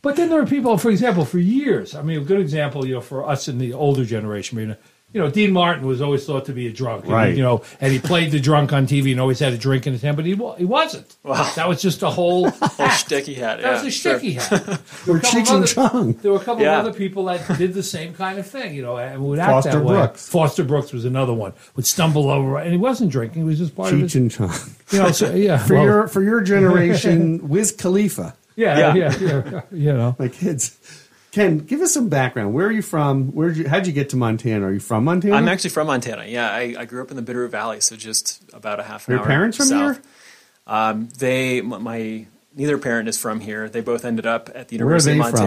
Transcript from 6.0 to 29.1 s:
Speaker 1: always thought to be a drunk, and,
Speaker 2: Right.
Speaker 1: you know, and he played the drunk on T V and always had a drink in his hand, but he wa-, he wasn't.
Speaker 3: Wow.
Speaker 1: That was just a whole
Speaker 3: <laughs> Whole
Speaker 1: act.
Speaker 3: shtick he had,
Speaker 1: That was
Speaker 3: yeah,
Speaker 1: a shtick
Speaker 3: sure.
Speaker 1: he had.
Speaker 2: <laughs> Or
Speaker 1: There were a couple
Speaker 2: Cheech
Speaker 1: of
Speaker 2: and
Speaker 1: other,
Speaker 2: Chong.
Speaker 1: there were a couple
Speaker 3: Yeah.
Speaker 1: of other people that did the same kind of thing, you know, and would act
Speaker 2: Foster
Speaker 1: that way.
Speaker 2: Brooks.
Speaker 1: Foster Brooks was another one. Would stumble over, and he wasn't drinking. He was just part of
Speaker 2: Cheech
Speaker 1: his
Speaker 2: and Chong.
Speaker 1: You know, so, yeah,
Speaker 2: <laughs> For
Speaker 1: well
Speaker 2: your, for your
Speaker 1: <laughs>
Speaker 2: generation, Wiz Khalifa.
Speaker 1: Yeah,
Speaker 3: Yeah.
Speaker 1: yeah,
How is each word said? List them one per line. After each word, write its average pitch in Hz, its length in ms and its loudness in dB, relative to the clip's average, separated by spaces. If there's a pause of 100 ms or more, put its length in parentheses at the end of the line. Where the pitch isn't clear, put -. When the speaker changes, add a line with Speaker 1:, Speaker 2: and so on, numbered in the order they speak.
Speaker 1:
always 143 240 -2
thought 139 200 -4
to 143 80 -8
be 123 120 -6
a 117 60 -6
drunk, 113 320 -6
and, 101 100 -2
Speaker 2:
Right. 107 240 4
Speaker 1:
you 135 60 2
know, 123 180 2 (180)
and 135 140 2
he 127 60 2
played 165 320 0
the 151 80 2
drunk 147 340 2
on 135 140 2
T 143 140 2
V 135 100 2
and 127 100 0
always 131 180 2
had 135 140 0
a 117 60 -4
drink 131 260 0
in 135 80 -2
his 117 80 -6
hand, 147 140 -2
but 160 100 -4
he 180 80 0
wa-, 220 220 -4
he 180 100 -2
wasn't. 302 560 -2
Speaker 3:
Wow. 135 340 -2
Speaker 1:
That 165 120 -2
was 170 160 -2
just 185 180 0
a 175 80 0
whole 180 400 2
Speaker 3:
<laughs> - 0 -
Whole - 380 -2
Speaker 1:
act. - 140 2
Speaker 3:
shtick 139 260 -2
he 143 80 -10
had, 117 240 -4
Speaker 1:
That 254 140 0
was - 100 -2
Speaker 3:
yeah, 277 60 -6
Speaker 1:
a - 20 -4
shtick - 220 -2
Speaker 3:
sure. 247 80 0
Speaker 1:
he 202 120 -4
had. 123 200 -2
Speaker 2:
<laughs> - 540 -6
Or 180 60 4
Speaker 1:
There - 0 -
were 165 40 4
a 156 40 2
couple - 180 4
Speaker 2:
Cheech - 20 4
Speaker 1:
of 214 80 0
Speaker 2:
and 208 80 6
Speaker 1:
other, 185 100 4
Speaker 2:
Chong. 233 460 2
Speaker 1:
there 202 180 0
were 196 80 4
a 196 40 -6
couple 233 200 0
Speaker 3:
Yeah. 151 160 4
Speaker 1:
of 131 80 -2
other 196 100 -8
people 190 280 -4
that 180 340 -2
did 180 160 0
the 196 80 -2
same 170 320 -8
kind 190 240 -6
of 190 80 -10
thing, 233 260 -10
you 139 80 -8
know, 123 160 -6
and 131 260 -8
would 143 140 -2
act 185 140 2
Speaker 2:
Foster - 200 4
Speaker 1:
that 147 120 4
way. 165 140 4
Speaker 2:
Brooks. - 320 0
Speaker 1:
Foster 160 340 2
Brooks 139 300 0
was 117 120 -6
another 127 280 0
one. 104 200 -6 (220)
Would 131 100 -4
stumble 151 460 2
over, 139 260 0
and 165 140 -4
he 175 60 2
wasn't 226 340 2
drinking. 123 320 -4
He 160 40 0
was 156 120 0
just 170 160 -4
part 185 180 0
of 143 60 4
Speaker 2:
Cheech - 40 4
Speaker 1:
his 165 120 -2
Speaker 2:
and 123 160 4
Chong. 92 220 -2 (380)
Speaker 1:
You 196 80 4
know, 180 120 6
so, 175 240 0
yeah, 190 220 4
Speaker 2:
<laughs> 104 100 0
For - 80 6
Speaker 1:
well - 80 8
Speaker 2:
your, 208 240 6
for 196 160 0
your 220 180 2
Speaker 1:
<laughs> 196 120 2 (280)
Speaker 2:
generation, 170 680 2
Wiz 208 220 2
Khalifa. 185 640 -2 (200)
Speaker 1:
Yeah, 165 380 4
Speaker 3:
Yeah. - 20 4
Speaker 1:
yeah, 147 540 2